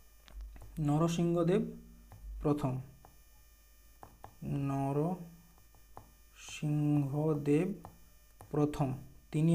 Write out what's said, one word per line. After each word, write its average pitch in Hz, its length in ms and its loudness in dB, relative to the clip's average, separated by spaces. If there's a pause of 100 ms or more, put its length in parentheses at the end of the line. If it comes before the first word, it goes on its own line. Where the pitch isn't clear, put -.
(880)
নরসিংহদেব 170 720 4 (840)
প্রথম, 143 300 2 (2000)
নরসিংহদেব 147 3000 -2 (840)
প্রথম, 147 380 2 (420)
তিনি 156 240 4